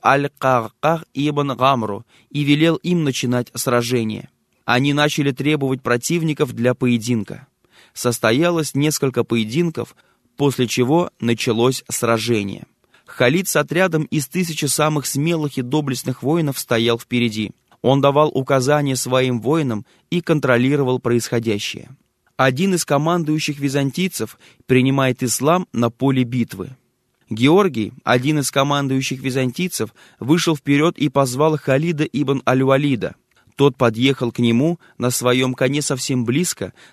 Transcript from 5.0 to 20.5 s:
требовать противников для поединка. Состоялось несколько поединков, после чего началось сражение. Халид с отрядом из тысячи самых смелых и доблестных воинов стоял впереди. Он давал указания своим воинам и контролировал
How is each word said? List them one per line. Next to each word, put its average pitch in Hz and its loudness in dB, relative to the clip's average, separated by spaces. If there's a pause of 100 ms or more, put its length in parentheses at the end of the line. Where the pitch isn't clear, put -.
требовать 135 -2
противников 151 -2
для 120 0
поединка. 120 -2 (460)
Состоялось 143 0
несколько 139 0
поединков, 120 -2 (400)
после 131 0
чего 127 0 (100)
началось 117 0
сражение. 110 -2 (420)
Халид 147 0
с - -2
отрядом 160 0
из 151 -4
тысячи 170 -4
самых 151 0
смелых 151 -2
и 131 -2
доблестных 131 -4
воинов 151 0
стоял 117 0
впереди. 113 -2 (300)
Он 135 4
давал 139 4
указания 135 0
своим 127 0
воинам 127 -2 (240)
и 175 -2
контролировал 131 2